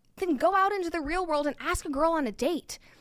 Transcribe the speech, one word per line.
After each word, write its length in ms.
then 200
go 180
out 160
into 200
the 100
real 240
world 220
and 140
ask 260
a 20
girl 240
on 140
a 60
date. 460